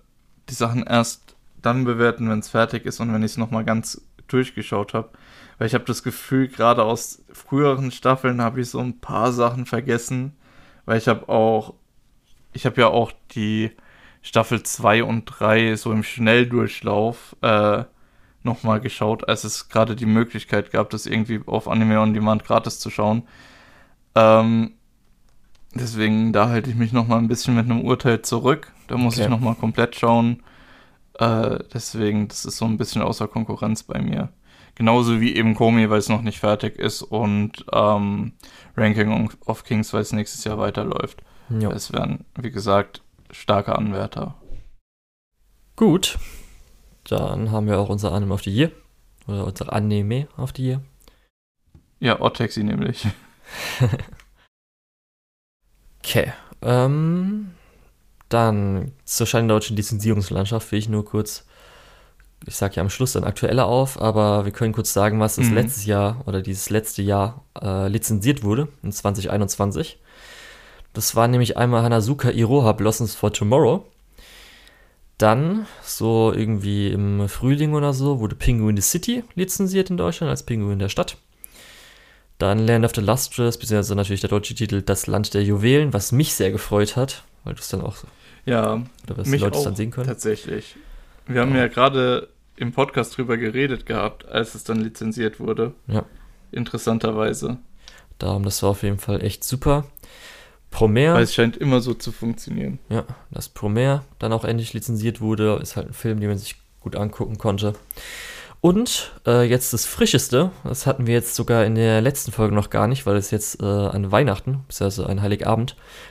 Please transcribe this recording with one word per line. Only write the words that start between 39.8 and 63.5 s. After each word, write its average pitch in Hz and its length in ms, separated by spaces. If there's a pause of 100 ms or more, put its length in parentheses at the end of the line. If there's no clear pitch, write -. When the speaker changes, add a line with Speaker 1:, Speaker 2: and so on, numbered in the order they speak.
Speaker 1:
weil 107 100
es 107 100
nächstes 107 320
Jahr 107 140
weiterläuft. - 640 (260)
Speaker 2:
Ja. 110 220
Speaker 1:
Es - 220
wären, - 320 (140)
wie 120 120
gesagt, 101 520 (280)
starke - 460
Anwärter. 104 580 (1400)
Speaker 2:
Gut, 190 420 (840)
dann 104 480
haben 107 140
wir 101 120
auch 101 100
unser 101 240
Anime 101 220
of 98 80
the - 120
Year. 151 160 (560)
Oder 98 200
unser - 260
Anime 104 640
of 131 200
the 131 80
Year. 131 160 (1200)
Speaker 1:
Ja, 120 200
Odd - 180
Taxi 110 240
nämlich. 110 480
<laughs> - 60 (3000)
Speaker 2:
Okay, - 280 (300)
ähm, 160 880 (800)
dann 104 640 (120)
zur - 220
Schande 117 220
der 107 80
deutschen 107 200
Lizenzierungslandschaft 104 960
will 104 80
ich 107 100
nur 107 160
kurz, - 400 (1000)
ich - 100
sag 101 200
ja 82 60
am 101 80
Schluss 127 240
dann 95 100
aktueller 120 420